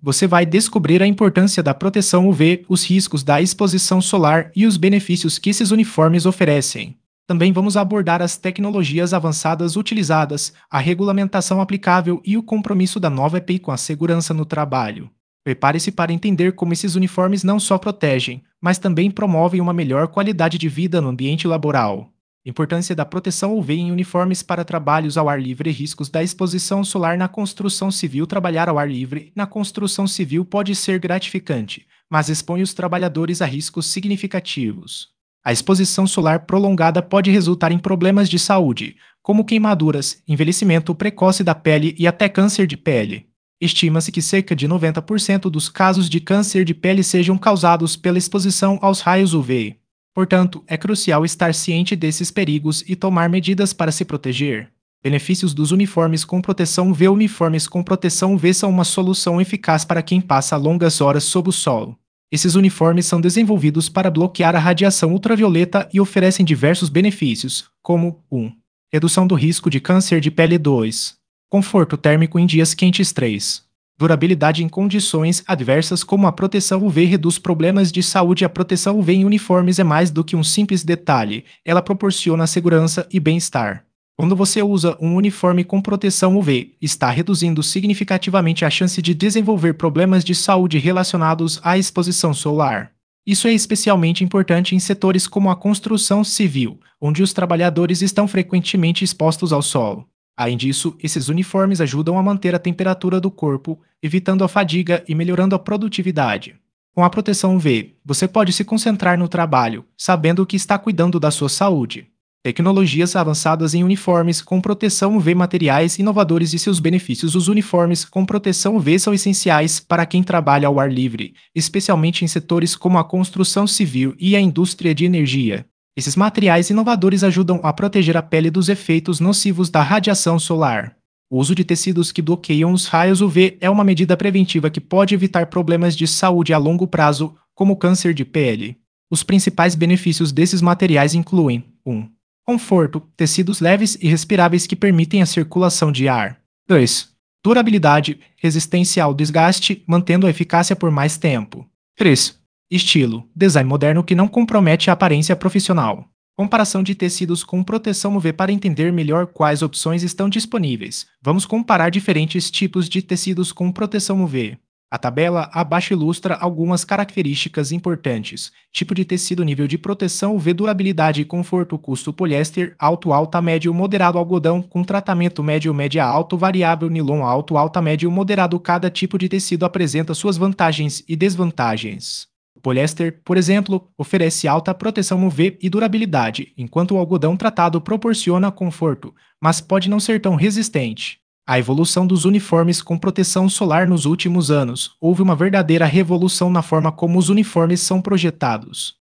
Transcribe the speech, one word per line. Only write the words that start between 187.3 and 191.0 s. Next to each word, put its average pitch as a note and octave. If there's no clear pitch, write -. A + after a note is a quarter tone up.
tratado F3
proporciona G3+
conforto, E3
mas D#3+
pode F#3+
não G#3
ser G#3+
tão F#3
resistente. D#3